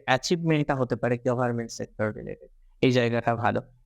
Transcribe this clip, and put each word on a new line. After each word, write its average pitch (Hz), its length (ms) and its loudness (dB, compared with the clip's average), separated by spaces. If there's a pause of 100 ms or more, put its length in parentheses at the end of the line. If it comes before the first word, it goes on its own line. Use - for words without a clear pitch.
অ্যাচিভমেন্টটা 151 680 2
হতে 127 220 -2
পারে 123 220 0 (100)
গভর্নমেন্ট 120 420 -2
সেক্টর 131 460 -6
রিলেটেড, - 340 -14 (300)
এই 131 100 6
জায়গাটা 120 440 2
ভালো। 113 260 0 (260)